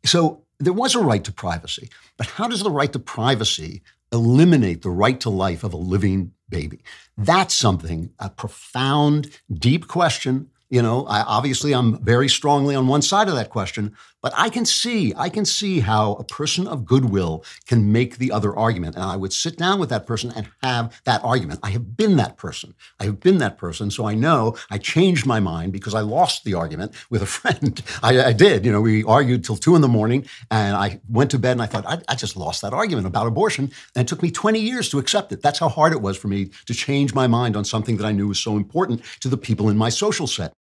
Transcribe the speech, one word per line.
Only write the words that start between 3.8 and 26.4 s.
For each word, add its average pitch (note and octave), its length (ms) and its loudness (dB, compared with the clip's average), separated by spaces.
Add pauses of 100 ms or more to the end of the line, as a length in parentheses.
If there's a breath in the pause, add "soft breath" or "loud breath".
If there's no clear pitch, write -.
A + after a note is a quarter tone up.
eliminate A#2 680 4
the F#2 80 -2
right A2 300 2
to A2+ 100 -4
life F#2+ 340 -2
of F#2 80 -6
a E2+ 40 -10
living F#2 560 0 (160)
baby? D#2 320 -8 (360 loud breath)
That's F3 380 2
something, E2+ 640 -2
a G2 120 -10
profound, C#3+ 1000 -2 (220 loud breath)
deep B2+ 340 0
question. C#3+ 640 -2 (200)
You B2 120 2
know, A#2 240 0
I, G#2 160 0
obviously C3+ 500 0
I'm A#2+ 320 2
very A#2+ 240 4
strongly C#3+ 460 2
on C3 140 2
one C#3+ 120 4
side G3+ 280 2
of D#3 80 -2
that G#2+ 120 -4
question, G#2 480 -6 (240 loud breath)
but C3+ 160 -6
I G#3+ 140 2
can A#3+ 160 -4
see, G#3+ 500 0
I E3 140 -4
can G#3+ 160 -2
see F#3+ 340 -2
how G#2+ 340 2
a - 100 -10
person - 420 -4
of C3 180 -8
goodwill G2 580 0 (240 loud breath)
can G#2+ 240 4
make A#2+ 280 2
the B2+ 140 -2
other G#2 220 -2
argument. F#2 400 -2
And F#2 100 -6
I F#2 120 -4
would F#2+ 160 -6
sit - 240 -6
down F#3+ 240 0
with D3 80 -2
that A#2 180 -4
person A#2 300 -6
and G#2+ 140 -10 (120)
have A#2+ 420 -4
that A#2+ 200 0
argument. A2+ 380 -2
I G#2 80 -4
have A2+ 260 -6
been G#3 200 4
that G2+ 200 0
person. - 380 -12 (260 loud breath)
I G2 40 -6
have G2+ 140 -4
been F#3 200 4
that A2 180 -2
person. G2 340 -6
So A2 140 -6
I G#2 100 -2
know A2+ 420 2 (140 loud breath)
I G#2+ 60 -6
changed D#3+ 480 2
my A#2 160 2
mind E2+ 320 -2
because G2+ 220 -8
I A2 60 0
lost A#2 440 0